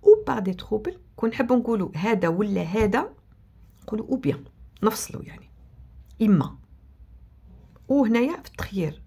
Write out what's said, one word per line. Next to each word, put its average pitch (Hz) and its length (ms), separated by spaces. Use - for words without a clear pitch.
أو 415 220
باغ - 120
دي 185 160
تروبل، 214 440
كون 226 140
نحبوا 247 260
نقولوا 226 400
هذا 180 320
ولا 190 340
هذا، 214 480
نقولوا 220 260
أو 262 80
بيان، - 280
نفصلوا - 400
يعني. - 280
إما. 196 360
أو 277 140
هنايا 233 280
في - 160
التخيير 160 580